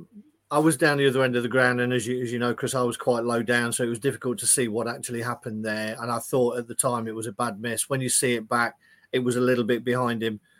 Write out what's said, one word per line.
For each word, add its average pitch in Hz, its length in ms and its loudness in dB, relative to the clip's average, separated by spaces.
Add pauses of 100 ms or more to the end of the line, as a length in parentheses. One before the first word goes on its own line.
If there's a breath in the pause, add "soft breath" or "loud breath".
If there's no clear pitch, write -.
(500)
I 123 80 2
was 156 180 6
down 147 220 4
the 139 80 4
other 131 160 4
end 127 140 2
of 120 60 2
the 123 60 -2
ground, 123 320 4
and 123 120 0
as 120 140 0
you, 127 140 -2
as 120 120 -4
you 123 60 -4
know, 120 160 0
Chris, 127 200 -4
I 127 80 2
was 120 140 0
quite 117 280 0
low 117 180 0
down, 120 300 2
so 123 120 -2
it 117 40 0
was 117 120 -4
difficult 123 400 -2
to 117 60 -4
see 127 220 2
what 110 200 -2
actually 117 340 -6
happened 117 420 -6
there. 107 360 -4
And 117 100 -6
I 117 80 -2
thought 123 400 0
at 120 100 -8
the 117 60 -10
time 120 340 -2
it 110 60 -8
was 113 120 -8
a 117 60 -8
bad 107 280 -4
miss. 113 280 -4
When 135 120 0
you 127 80 -2
see 127 260 2
it 110 140 -4
back, 117 280 0 (360 soft breath)
it 131 80 2
was 123 160 0
a 123 40 2
little 123 240 4
bit 117 200 0
behind 120 380 0
him. 110 180 -4 (200 soft breath)